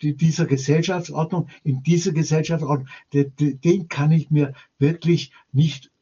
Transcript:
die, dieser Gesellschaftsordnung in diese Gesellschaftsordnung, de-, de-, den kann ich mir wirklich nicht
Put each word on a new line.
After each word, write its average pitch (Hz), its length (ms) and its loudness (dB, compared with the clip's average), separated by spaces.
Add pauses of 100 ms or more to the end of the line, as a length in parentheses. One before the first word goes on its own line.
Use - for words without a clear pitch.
die, 151 140 -2
dieser 160 320 0
Gesellschaftsordnung 160 1000 -2 (140)
in 131 200 -2
diese 170 300 0
Gesellschaftsordnung, 151 760 -2 (260)
de-, 139 160 0
de-, 147 240 -2
den 170 360 0
kann 147 220 0
ich 160 200 2
mir 147 220 2 (260)
wirklich 160 520 0 (200)
nicht 147 400 -2 (100)